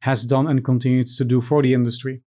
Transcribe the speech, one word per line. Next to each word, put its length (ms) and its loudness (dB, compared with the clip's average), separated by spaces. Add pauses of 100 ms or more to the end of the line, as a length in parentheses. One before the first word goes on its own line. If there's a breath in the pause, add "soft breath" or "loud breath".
has 240 -2
done 220 0
and 180 0
continues 520 0
to 80 -2
do 160 2
for 200 0
the 140 2
industry. 480 -4 (120)